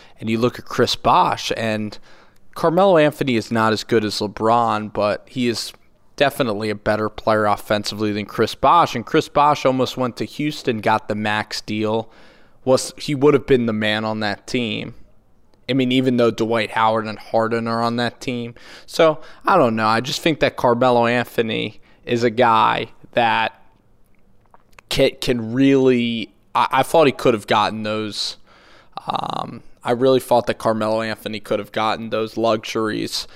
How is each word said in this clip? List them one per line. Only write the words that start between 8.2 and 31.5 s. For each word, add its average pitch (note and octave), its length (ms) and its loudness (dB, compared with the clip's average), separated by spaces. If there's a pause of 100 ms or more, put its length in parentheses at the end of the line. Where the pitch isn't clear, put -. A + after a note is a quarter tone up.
Chris - 300 -4
Bosh, D3+ 400 4
and A2+ 100 -8
Chris - 220 0
Bosh D3 360 2
almost C3 320 0
went B2+ 200 -4
to A#2 80 -6
Houston, C#3+ 560 -4
got A2 260 0
the G#2+ 80 -4
max G#2+ 460 -4
deal. A2 500 -4 (540)
Was, B2+ 340 2
he - 160 -6
would C#3+ 200 4
have B2+ 120 2
been B2 200 4
the A2+ 60 -2
man G#2+ 320 0
on A2 160 -4
that G2+ 280 -6
team. A2 460 -6 (760)
I B2+ 40 -2
mean, C3 180 0
even C3 240 2
though A#2 160 4
Dwight A2+ 400 -2
Howard A2 340 0
and G#2 120 -10
Harden A2+ 500 -2
are A#2 140 0
on A#2 140 0
that A#2+ 240 -4
team. A#2+ 360 -8 (300)
So, D#3 340 2 (260)
I G3 100 4
don't A#2+ 200 4
know. A2 100 0
I A2+ 140 2
just B2 200 -6
think D#3+ 200 0
that C3+ 160 0
Carmelo A#2+ 500 4
Anthony A#2 720 -2 (240)
is A#2+ 200 -2
a A#2+ 60 4
guy A2+ 580 2 (240)
that A2+ 500 0 (1300)
can, C3+ 320 2
can A#2 320 -4
really, B2+ 840 2 (200)
I, A#2+ 180 2
I C3 100 4
thought D#3+ 240 4
he C3 60 2
could B2+ 220 2
have G#2 120 -4
gotten G#2+ 380 0
those, G#2+ 540 -6 (680)
um, - 560 -8 (220)
I B2+ 80 0
really B2+ 280 4
thought A#2+ 260 0
that A2+ 120 -4
Carmelo A2 420 -2
Anthony A2 400 -8
could G#2+ 180 -4